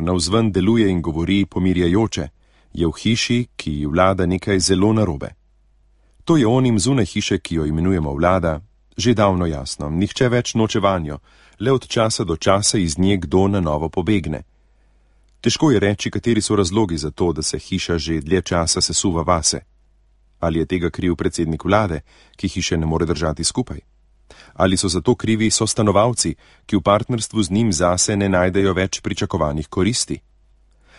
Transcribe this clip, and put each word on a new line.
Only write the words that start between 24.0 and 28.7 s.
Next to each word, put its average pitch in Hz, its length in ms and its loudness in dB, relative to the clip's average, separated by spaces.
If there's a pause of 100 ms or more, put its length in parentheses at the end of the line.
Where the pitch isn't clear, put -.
Ali 95 220 2
so 98 120 -2
za 87 120 0
to 123 140 2
krivi 110 360 0
sostanovalci, 107 840 2 (320)
ki 104 100 0
v 90 40 2
partnerstvu 107 640 0
z 87 80 -4
njim 107 220 2
zase 90 440 0
ne 101 120 2
najdejo 95 440 2